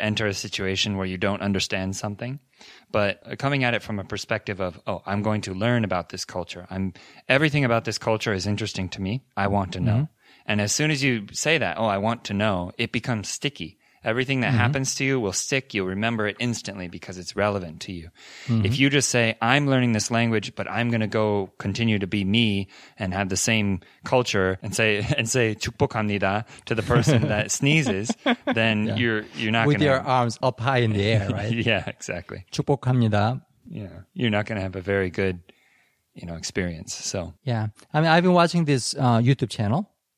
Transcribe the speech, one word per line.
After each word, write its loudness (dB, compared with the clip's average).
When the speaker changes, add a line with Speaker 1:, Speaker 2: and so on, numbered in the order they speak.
Speaker 1:
enter 0
a -2
situation -2
where -2
you -6
don't -2
understand -2
something. -8
But, 0
uh, -8
coming 0
at 2
it -4
from -6
a -6
perspective -6
of, -4
"Oh, -6
I'm -2
going 0
to -6
learn 0
about -2
this -10
culture. -10
I'm, -4
everything 4
about 2
this -4
culture 0
is 0
interesting -2
to -8
me. -4
I 0
want 0
to -6
know." 2
Speaker 2:
Mm-hmm. -16
Speaker 1:
And 0
as 0
soon 0
as -2
you 0
say 0
that, -2
"Oh, 0
I 2
want -2
to -6
know," 0
it -4
becomes -4
sticky. -8
Everything 0
that 0
Speaker 2:
Mm-hmm. 2
Speaker 1:
happens 0
to -2
you 2
will -2
stick. -4
You'll 0
remember -2
it -2
instantly -4
because -12
it's -10
relevant 0
to -8
you. -12
Speaker 2:
Mm-hmm. 4
Speaker 1:
If 2
you 4
just 2
say, 2
"I'm 4
learning 4
this -2
language, 0
but -6
I'm -2
gonna 0
go 0
continue 0
to -4
be -2
me 2
and -4
have -2
the -2
same 2
culture," 2
and -8
say, 2
<laughs> 0
and -2
say, 2
"축복합니다" -2
to -2
the -2
person 4
Speaker 2:
<laughs> 0
Speaker 1:
that -2
sneezes, 2
then 2
Speaker 2:
Yeah. -2
Speaker 1:
you're, 0
you're -2
not 4
Speaker 2:
With 4
Speaker 1:
gonna 2
Speaker 2:
your 2
arms 0
up 0
high 2
in 2
the 2
air, 2
right? -2
Speaker 1:
<laughs> 0
Yeah, 2
exactly. -10
Speaker 2:
축복합니다. 0
Speaker 1:
Yeah. -12
You're 0
not 0
gonna -4
have -6
a -6
very 2
good, -2
you -12
know, -8
experience. -6
So. -8
Speaker 2:
Yeah. -2
I 2
mean, 4
I've 6
been 6
watching 4
this, 2
uh, 6
YouTube 2
channel, 0